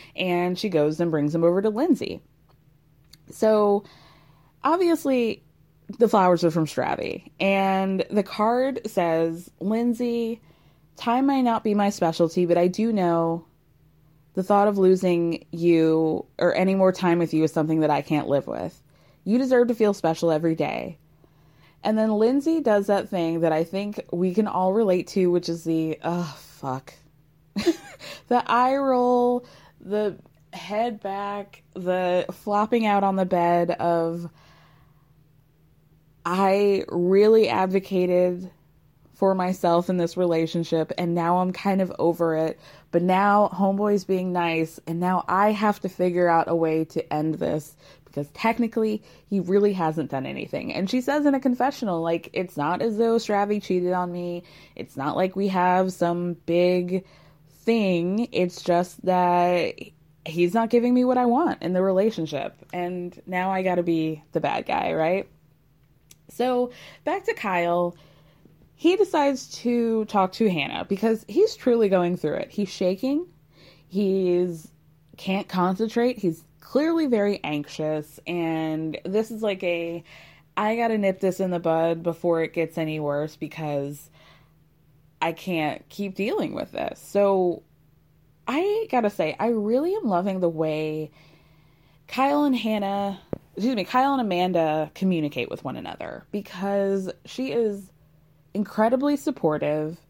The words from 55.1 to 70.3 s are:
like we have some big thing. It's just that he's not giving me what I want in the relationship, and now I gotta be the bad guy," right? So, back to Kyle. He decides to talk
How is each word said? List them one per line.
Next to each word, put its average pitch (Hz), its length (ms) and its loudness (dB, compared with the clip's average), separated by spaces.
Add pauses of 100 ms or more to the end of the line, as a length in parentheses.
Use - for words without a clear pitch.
like 190 200 0
we 196 120 0
have 185 440 2
some 175 420 -2 (120)
big 180 580 2 (600)
thing. 196 680 0
It's 175 280 -2
just 175 460 -2
that 180 720 2 (500)
he's 175 260 2
not 226 160 2
giving 240 240 4
me 247 120 4
what 254 120 2
I 247 100 2
want 247 360 2
in 185 120 -2
the 185 80 2
relationship, 190 720 0 (160)
and 175 520 -8
now 185 280 -2
I 190 100 -2
gotta 180 220 2
be 160 480 -2
the 160 80 0
bad - 260 -2
guy," - 260 -2
right? 165 360 0 (1000)
So, 247 440 -2 (320)
back 370 220 -4
to 453 80 -2
Kyle. 175 600 0 (800)
He 349 220 2
decides 294 520 0 (100)
to 233 480 0
talk 190 260 2